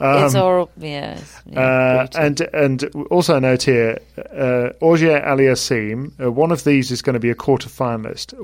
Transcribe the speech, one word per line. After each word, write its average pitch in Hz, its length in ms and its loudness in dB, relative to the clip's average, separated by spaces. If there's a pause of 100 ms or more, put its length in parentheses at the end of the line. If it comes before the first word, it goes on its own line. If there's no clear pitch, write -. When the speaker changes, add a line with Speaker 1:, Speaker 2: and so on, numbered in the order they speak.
Speaker 1:
It's 139 340 2
Speaker 2:
Um, 196 80 2
Speaker 1:
horrible. 180 340 0
Yeah, 147 360 -10
it's, - 340 -18
yeah, 131 140 -6
Speaker 2:
uh, 127 360 2 (120)
Speaker 1:
brutal. 165 160 -6
Speaker 2:
and, 147 160 0 (120)
and 143 600 -2
also 175 240 2
a 135 40 2
note 127 220 2
here, 117 380 2 (180)
uh, 123 520 -2 (100)
Auger 160 400 4
Aliassime, 131 880 0 (100)
uh, 123 120 -2
one 151 180 2
of 156 140 -2
these 135 260 2
is 123 100 -4
gonna 123 200 -2
be 117 100 0
a 117 60 -2
quarter - 320 -2
finalist. 117 760 -8